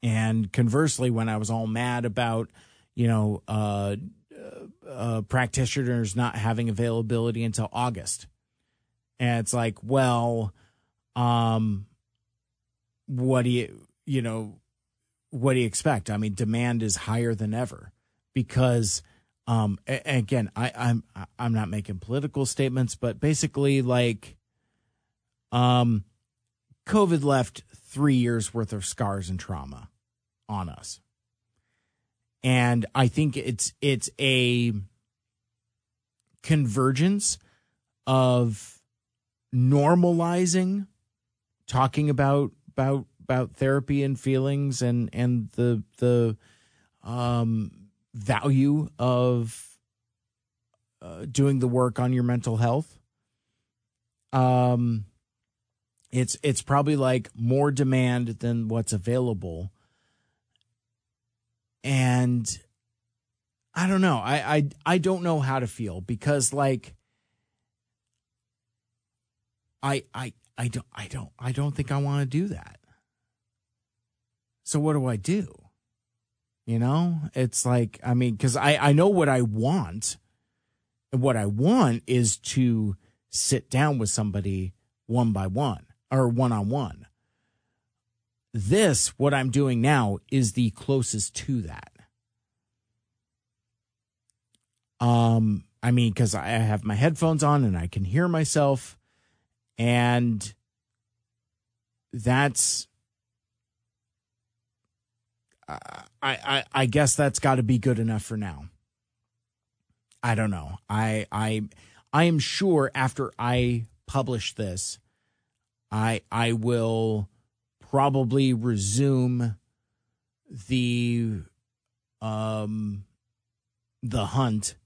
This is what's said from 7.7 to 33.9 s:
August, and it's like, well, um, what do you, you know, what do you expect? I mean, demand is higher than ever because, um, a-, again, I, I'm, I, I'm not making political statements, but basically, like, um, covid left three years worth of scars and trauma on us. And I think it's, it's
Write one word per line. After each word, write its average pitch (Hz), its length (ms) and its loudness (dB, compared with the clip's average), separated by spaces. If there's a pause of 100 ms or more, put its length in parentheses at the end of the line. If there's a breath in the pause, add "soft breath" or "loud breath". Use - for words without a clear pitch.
August, 117 540 -6 (920)
and 120 220 0
it's 107 120 -4
like, 117 300 -4
well, 120 720 0 (600)
um, 113 720 0 (1200)
what 127 360 2
do 120 80 2
you, - 380 -4 (180)
you 135 160 -2
know, 110 380 -6 (720)
what 131 240 0
do 127 60 2
you 117 60 2
expect? 113 420 -2
I 104 80 -2
mean, 107 160 -2
demand 117 500 0
is 107 140 -2
higher 117 380 -2
than 104 180 -4
ever - 400 -8 (400)
because, 120 720 0 (440 soft breath)
um, 110 400 0
a-, 131 200 -4
again, 123 500 0
I, 120 180 -4
I'm, 117 300 0 (100)
I, 196 120 -12 (120)
I'm 120 140 -2
not 110 160 -2
making 98 300 -6
political 139 480 -4
statements, 127 480 -2
but - 260 -6
basically, 139 600 0
like, 123 540 0 (1160)
um, 123 520 2 (840)
covid 175 380 4
left 139 380 0 (120)
three 143 400 0
years 117 400 0
worth 113 180 -4
of 101 120 -8
scars 98 440 -4
and 92 100 -6
trauma 76 500 -12 (600)
on 98 200 -6
us. - 320 -16 (1400)
And 120 520 2
I 131 140 4
think 147 280 0
it's, - 440 -6
it's 139 280 -2 (120)